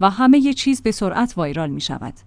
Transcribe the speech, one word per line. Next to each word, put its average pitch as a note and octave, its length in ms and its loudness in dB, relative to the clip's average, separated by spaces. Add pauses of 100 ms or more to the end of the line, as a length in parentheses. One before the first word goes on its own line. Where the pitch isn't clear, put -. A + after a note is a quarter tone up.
و F#3+ 100 4
همهٔ C4 420 4
چیز C4+ 300 -2
به A3 100 0
سرعت G#3 460 -4
وایرال D#3 320 -4
می‌شود. C#3 440 -8 (120)